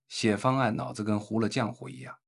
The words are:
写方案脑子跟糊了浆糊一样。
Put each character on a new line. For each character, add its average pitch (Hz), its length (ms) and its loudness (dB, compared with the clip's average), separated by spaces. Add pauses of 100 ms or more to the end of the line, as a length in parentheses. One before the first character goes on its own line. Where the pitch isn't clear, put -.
写 107 300 2
方 131 220 2
案 117 180 2
脑 - 160 -6
子 110 100 -4
跟 104 160 2
糊 104 220 -2
了 107 100 2
浆 113 220 0
糊 - 160 -12
一 65 120 -14
样。 - 160 -14 (120)